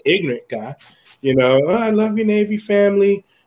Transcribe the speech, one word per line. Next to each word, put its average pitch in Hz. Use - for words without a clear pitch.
ignorant 147
guy, 117
you 131
know. 131
"Oh, 180
I 226
love 214
your 220
Navy 208
family, 202